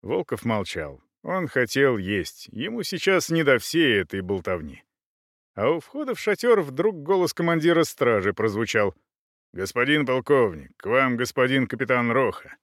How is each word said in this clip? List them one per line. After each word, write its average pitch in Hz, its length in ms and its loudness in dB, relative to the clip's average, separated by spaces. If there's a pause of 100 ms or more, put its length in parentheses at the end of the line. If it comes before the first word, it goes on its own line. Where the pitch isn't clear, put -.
Волков 123 420 -6
молчал. 87 580 -4 (200)
Он 170 260 -4
хотел 127 480 2
есть. 95 560 -6
Ему 147 300 -8
сейчас 185 480 0
не 165 120 2
до 139 160 4
всей 127 440 2
этой 95 180 -6
болтовни. 90 640 -6 (720)
А 110 160 0
у 165 100 -2
входа 269 340 -8
в - 60 -12
шатёр 214 400 2
вдруг 160 420 -2
голос 180 300 0
командира 170 520 2
стражи 107 480 0
прозвучал. 107 600 0 (580)
«Господин 127 520 0
полковник, 120 720 0
к - 100 -14
вам 127 300 2
господин 127 500 0
капитан 120 440 0
Роха». 120 520 -2